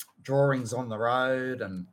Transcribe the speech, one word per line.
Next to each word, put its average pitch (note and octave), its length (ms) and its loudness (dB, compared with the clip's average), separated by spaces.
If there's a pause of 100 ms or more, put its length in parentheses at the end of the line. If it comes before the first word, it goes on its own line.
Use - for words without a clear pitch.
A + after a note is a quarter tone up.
(220)
drawings C3+ 520 2
on B2 160 -4
the A2 80 -4
road B2+ 640 0
and, F#2 320 -8